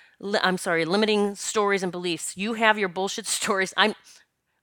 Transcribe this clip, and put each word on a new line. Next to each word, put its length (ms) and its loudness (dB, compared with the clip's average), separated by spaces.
li-, 220 -2
I'm 160 2
sorry, 280 0
limiting 500 2
stories 480 0
and 80 -2
beliefs. 460 -6
You 160 -4
have 260 4
your 100 0
bullshit 380 -6
<laughs> 0 -
stories. 480 -2
I'm, 180 4